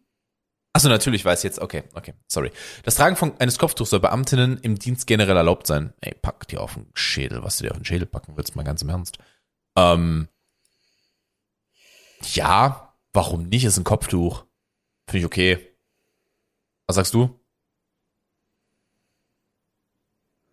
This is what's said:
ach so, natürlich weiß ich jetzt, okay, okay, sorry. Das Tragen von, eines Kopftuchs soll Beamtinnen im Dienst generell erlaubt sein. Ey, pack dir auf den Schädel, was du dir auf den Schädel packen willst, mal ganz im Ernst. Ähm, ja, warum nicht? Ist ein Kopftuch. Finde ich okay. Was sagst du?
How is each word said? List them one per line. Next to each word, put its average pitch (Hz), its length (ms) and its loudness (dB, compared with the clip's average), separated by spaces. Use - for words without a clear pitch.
ach - 80 4
so, 143 80 6
natürlich 113 360 2
weiß 87 160 4
ich - 40 -6
jetzt, - 160 -6
okay, 82 240 -8
okay, - 180 -16
sorry. - 240 -4
Das - 140 -2
Tragen 170 180 4
von, 165 240 -2
eines 123 200 0
Kopftuchs - 320 -2
soll 98 100 2
Beamtinnen 127 580 2
im 110 220 -2
Dienst 123 260 -6
generell 101 300 4
erlaubt 85 320 4
sein. 76 320 -2
Ey, - 200 -10
pack - 280 -8
dir - 120 -10
auf - 140 -10
den - 200 -14
Schädel, 60 500 -4
was - 140 -6
du - 60 -8
dir - 60 -4
auf - 80 -8
den - 60 -12
Schädel 87 220 -2
packen - 300 -12
willst, - 200 -8
mal 73 80 -6
ganz 73 180 -4
im 73 60 -4
Ernst. 87 300 -6
Ähm, 85 500 4
ja, 110 640 2
warum 85 360 0
nicht? 120 160 0
Ist 104 120 2
ein 90 80 -2
Kopftuch. - 600 -2
Finde 98 140 -2
ich 87 60 0
okay. 90 320 2
Was 90 80 0
sagst 95 180 0
du? 123 240 0